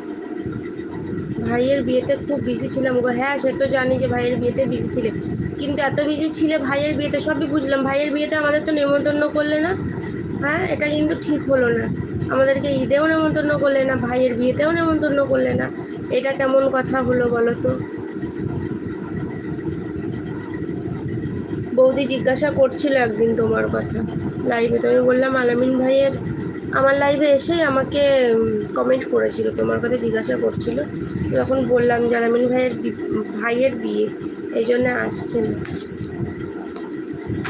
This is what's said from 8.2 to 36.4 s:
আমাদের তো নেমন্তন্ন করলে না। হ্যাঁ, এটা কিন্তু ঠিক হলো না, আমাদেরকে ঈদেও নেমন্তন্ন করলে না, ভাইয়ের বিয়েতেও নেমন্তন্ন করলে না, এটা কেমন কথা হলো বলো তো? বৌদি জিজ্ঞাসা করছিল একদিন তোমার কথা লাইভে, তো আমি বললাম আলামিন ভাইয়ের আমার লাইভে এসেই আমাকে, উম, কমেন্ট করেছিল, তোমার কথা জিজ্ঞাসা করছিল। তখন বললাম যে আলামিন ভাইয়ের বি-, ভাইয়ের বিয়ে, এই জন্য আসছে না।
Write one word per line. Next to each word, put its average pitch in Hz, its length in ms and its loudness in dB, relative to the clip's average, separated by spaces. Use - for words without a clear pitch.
আমাদের 294 240 2
তো 320 120 0
নেমন্তন্ন 285 440 2
করলে 302 300 2
না। 370 60 0
হ্যাঁ, 302 200 0
এটা 294 200 -2
কিন্তু 302 200 2
ঠিক 294 140 0
হলো 254 180 4
না, 226 60 -2
আমাদেরকে 269 360 2
ঈদেও 277 300 2
নেমন্তন্ন 311 400 2
করলে 277 260 4
না, 269 60 0
ভাইয়ের 254 320 2
বিয়েতেও 277 400 2
নেমন্তন্ন 302 400 2
করলে 254 280 2
না, 262 60 -2
এটা 254 220 0
কেমন 269 240 4
কথা 254 200 0
হলো 247 180 2
বলো 240 180 2
তো? 254 80 2
বৌদি 262 360 4
জিজ্ঞাসা 262 360 0
করছিল 277 340 2
একদিন 220 240 2
তোমার 220 340 2
কথা 226 240 -4
লাইভে, 233 320 2
তো 233 100 0
আমি 254 160 4
বললাম 254 240 4
আলামিন 247 300 2
ভাইয়ের 269 320 4
আমার 269 220 4
লাইভে 285 360 4
এসেই 302 320 4
আমাকে, 269 720 4
উম, 220 300 2
কমেন্ট 254 360 2
করেছিল, 220 460 2
তোমার 226 240 0
কথা 233 160 0
জিজ্ঞাসা 226 400 -2
করছিল। 240 460 -2
তখন 254 320 0
বললাম 240 400 2
যে 233 80 2
আলামিন 233 320 2
ভাইয়ের 254 260 0
বি-, 214 680 -4
ভাইয়ের 240 320 0
বিয়ে, 214 340 -2
এই 226 100 0
জন্য 247 240 2
আসছে 233 520 -2
না। 214 140 0